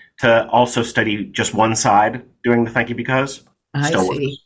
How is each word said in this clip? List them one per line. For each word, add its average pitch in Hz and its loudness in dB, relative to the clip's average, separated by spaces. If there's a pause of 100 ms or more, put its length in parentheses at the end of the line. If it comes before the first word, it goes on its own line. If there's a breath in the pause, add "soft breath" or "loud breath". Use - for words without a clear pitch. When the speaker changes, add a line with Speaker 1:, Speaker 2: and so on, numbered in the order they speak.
(200 loud breath)
Speaker 1:
to 117 4
also 120 2
study 107 -2
just - -4
one 110 2
side 110 2 (200)
doing 120 2
the 113 -4
thank 117 -2
you 120 -6
because. 131 -4 (300)
Speaker 2:
I 143 -2
Speaker 1:
Still 180 0 (100)
Speaker 2:
see. 151 -4
Speaker 1:
works. 143 -6